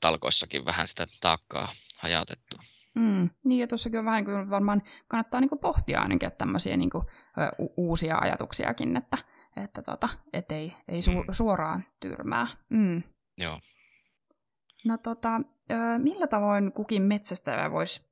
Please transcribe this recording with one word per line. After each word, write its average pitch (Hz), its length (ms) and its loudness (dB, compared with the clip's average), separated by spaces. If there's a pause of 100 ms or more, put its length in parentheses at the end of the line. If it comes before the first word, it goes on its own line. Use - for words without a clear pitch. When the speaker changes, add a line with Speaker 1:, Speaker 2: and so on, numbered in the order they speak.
Speaker 1:
talkoissakin 71 640 2
vähän 82 240 -2
sitä - 180 -6 (140)
taakkaa - 520 -2 (240)
hajautettua. - 680 -4 (320)
Speaker 2:
Mm. 196 360 2 (140)
Niin, 254 160 4
ja 240 60 -2
tossakin 226 320 -2
on 220 60 -2
vähän 220 200 0
kuin 202 260 -4
varmaan 202 320 4 (260)
kannattaa 226 320 0
niinku 277 160 4
pohtia - 440 2
ainakin, - 260 2
että - 120 -8
tämmöisiä 180 380 -2
niinku, 175 260 0 (360)
ö, - 240 -2
u-, - 140 -6
uusia 170 420 0
ajatuksiakin, - 800 0
että, - 220 -2 (460)
että - 180 -12
tota, - 260 -4 (240)
et 175 200 -6
ei, 156 200 -6 (160)
ei 175 120 -4
su-, 180 260 4
Speaker 1:
Mm. 190 60 -6
Speaker 2:
suoraan 185 520 0 (160)
tyrmää. - 460 -2 (220)
Mm. 185 340 2 (340)
Speaker 1:
Joo. 80 240 -6 (1200)
Speaker 2:
No 226 140 0
tota, 226 420 -2 (300)
ö, 220 40 0 (240)
millä 320 280 2
tavoin 202 460 2
kukin 208 300 0
metsästäjä 180 680 0
voisi 156 420 -2